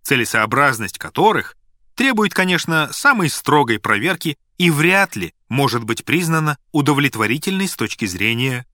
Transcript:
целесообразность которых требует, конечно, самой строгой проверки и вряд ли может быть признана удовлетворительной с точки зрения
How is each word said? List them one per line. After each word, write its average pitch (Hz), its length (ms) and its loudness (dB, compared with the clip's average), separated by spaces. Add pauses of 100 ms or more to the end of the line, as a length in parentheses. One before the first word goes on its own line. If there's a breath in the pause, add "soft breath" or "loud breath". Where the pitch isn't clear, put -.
целесообразность 117 960 0
которых 165 580 0 (380)
требует, 214 400 0
конечно, 165 580 0
самой 220 380 0
строгой 131 500 2
проверки 143 560 -2 (220)
и 175 120 4
вряд 175 460 2
ли 87 180 -6 (140)
может 120 360 0
быть 110 200 -4
признана 156 540 0 (140)
удовлетворительной 147 960 0
с - 60 -8
точки - 300 -6
зрения 117 680 -4